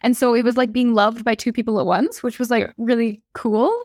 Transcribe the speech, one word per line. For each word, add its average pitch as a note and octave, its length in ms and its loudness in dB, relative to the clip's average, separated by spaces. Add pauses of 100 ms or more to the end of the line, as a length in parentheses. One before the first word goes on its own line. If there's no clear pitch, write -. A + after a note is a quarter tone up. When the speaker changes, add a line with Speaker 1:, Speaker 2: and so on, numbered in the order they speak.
Speaker 1:
And B3 160 2
so B3 160 2
it A#3 100 2
was, A#3 140 0
like, B3+ 160 0
being A#3+ 220 2
loved A3 280 2
by A3+ 120 0
two A3+ 180 -4
people A3 260 -2
at - 60 0
once, F#3 380 0
which A#3+ 160 -4
was, A#3+ 100 -4
like, A#3 160 2
Speaker 2:
Yeah. - 140 -8
Speaker 1:
really A#3 420 0 (140)
cool. A3+ 360 0 (140)